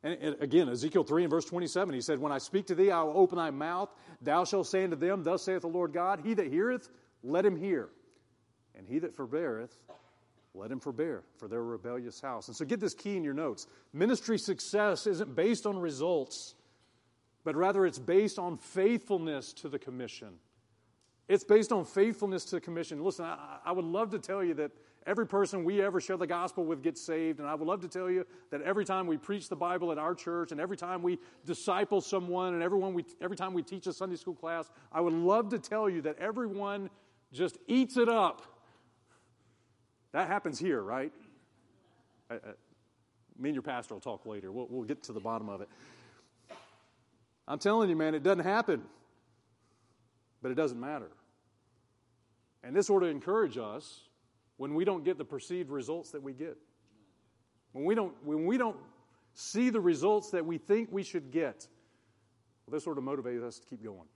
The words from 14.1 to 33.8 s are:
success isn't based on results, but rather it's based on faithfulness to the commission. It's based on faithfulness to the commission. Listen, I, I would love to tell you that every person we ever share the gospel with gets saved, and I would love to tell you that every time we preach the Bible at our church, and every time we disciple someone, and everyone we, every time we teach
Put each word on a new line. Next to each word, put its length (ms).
success 680
isn't 280
based 300
on 140
results, 720
but 120
rather 300
it's 140
based 380
on 200
faithfulness 960
to 160
the 100
commission. 560
It's 160
based 280
on 140
faithfulness 600
to 120
the 40
commission. 420
Listen, 220
I, 400
I 60
would 140
love 260
to 80
tell 240
you 120
that 160
every 180
person 380
we 180
ever 180
share 180
the 100
gospel 380
with 180
gets 200
saved, 360
and 80
I 80
would 120
love 140
to 60
tell 240
you 160
that 100
every 240
time 220
we 100
preach 320
the 60
Bible 360
at 60
our 160
church, 380
and 100
every 160
time 240
we 160
disciple 580
someone, 520
and 80
everyone 320
we, 120
every 160
time 160
we 100
teach 240